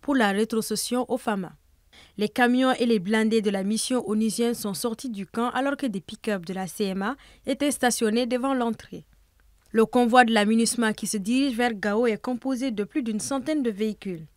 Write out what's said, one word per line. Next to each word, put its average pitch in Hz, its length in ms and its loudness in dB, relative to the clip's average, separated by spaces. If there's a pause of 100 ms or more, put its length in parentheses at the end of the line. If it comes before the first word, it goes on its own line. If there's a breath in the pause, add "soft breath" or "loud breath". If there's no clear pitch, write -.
pour 285 120 -2
la 220 180 4
rétrocession 220 760 -2
au 262 60 -2
FAMA. 196 380 -4 (640 loud breath)
Les 208 100 0
camions 254 440 4
et 240 120 0
les 233 140 4
blindés 220 420 2
de 208 80 0
la 196 160 -2
mission 220 420 -2
onusienne 220 460 0
sont 214 220 -6
sortis 226 340 -6
du 196 160 -8
camp 233 300 -4
alors 277 240 -2
que 277 80 -4
des 196 160 -4
pick-up 202 420 -6
de 190 80 -8
la 190 140 -6
C 208 180 -4
M 190 160 -2
A 220 160 -4 (300 loud breath)
étaient 285 240 0
stationnés 240 560 0
devant 254 260 0
l'entrée. 226 540 -4 (640)
Le 220 160 4
convoi 247 400 6
de 226 80 2
la 208 100 6
minusma 226 480 2
qui 208 140 -6
se 220 100 -4
dirige 240 400 0
vers 240 160 0
Gao 214 340 0
est 208 140 0
composé 254 520 -4
de 202 120 -2
plus 294 180 -4
d'une 220 180 -2
centaine 277 420 -2
de 240 80 0
véhicules. 196 560 -6 (100)